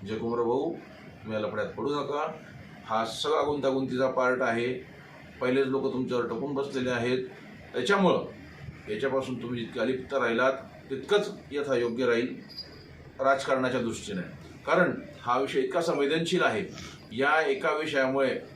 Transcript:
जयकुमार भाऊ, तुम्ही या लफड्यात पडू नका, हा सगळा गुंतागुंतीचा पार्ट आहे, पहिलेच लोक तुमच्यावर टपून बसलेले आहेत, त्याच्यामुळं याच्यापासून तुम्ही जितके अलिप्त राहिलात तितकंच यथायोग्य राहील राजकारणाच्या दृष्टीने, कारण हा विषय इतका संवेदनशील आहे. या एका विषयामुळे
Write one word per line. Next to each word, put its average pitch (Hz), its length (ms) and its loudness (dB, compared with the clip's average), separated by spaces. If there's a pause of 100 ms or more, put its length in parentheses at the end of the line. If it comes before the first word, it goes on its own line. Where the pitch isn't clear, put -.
जयकुमार 117 340 -2
भाऊ, 131 320 2
तुम्ही - 600 -12
या 107 60 -2
लफड्यात 104 280 -2
पडू 117 280 -2
नका, 143 300 -2 (600)
हा 110 200 0
सगळा 147 400 0
गुंतागुंतीचा 135 640 2
पार्ट 127 320 2
आहे, 120 320 2 (680)
पहिलेच 131 260 4
लोक 131 260 0
तुमच्यावर 123 340 0
टपून 139 260 -4
बसलेले 135 360 -2
आहेत, 123 360 0 (480)
त्याच्यामुळं 190 520 4 (640)
याच्यापासून 131 520 -2
तुम्ही 120 180 -4
जितके 117 200 -6
अलिप्त 127 340 0
राहिलात 123 400 4 (360)
तितकंच - 420 2 (200)
यथायोग्य 127 540 0
राहील 117 280 2 (880)
राजकारणाच्या 131 600 4
दृष्टीने, 107 400 -4 (440)
कारण 170 260 4 (300)
हा 120 180 2
विषय 139 200 2
इतका 170 220 2
संवेदनशील 160 600 2
आहे. 113 200 2 (480)
या 139 300 4
एका 143 320 2
विषयामुळे 135 680 2 (160)